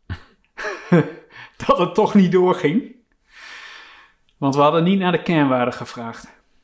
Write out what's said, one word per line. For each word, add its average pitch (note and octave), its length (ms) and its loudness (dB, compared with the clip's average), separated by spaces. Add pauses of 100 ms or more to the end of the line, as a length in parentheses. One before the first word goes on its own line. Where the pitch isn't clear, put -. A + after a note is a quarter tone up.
<laughs> - 500 -18 (1120)
dat C4+ 100 2
het F3 160 -2
toch G#3+ 220 0
niet F3+ 160 6
doorging. F3+ 640 0 (1400)
Want C#3 180 -2
we D3 60 2
hadden D#3+ 220 4
niet F#3+ 160 2
naar F3+ 120 0
de E3+ 100 -2
kernwaarden C3 520 2
gevraagd. A#2 540 -14 (360)